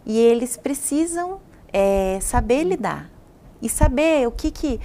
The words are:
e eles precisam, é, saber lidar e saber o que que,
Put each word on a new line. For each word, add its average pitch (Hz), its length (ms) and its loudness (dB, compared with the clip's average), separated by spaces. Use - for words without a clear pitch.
e 220 120 -2
eles 233 380 4
precisam, 339 840 -4
é, 196 500 2
saber 240 420 0
lidar 190 460 -4
e 226 80 -4
saber 294 580 2
o 233 40 -2
que 311 220 -4
que, 262 320 -4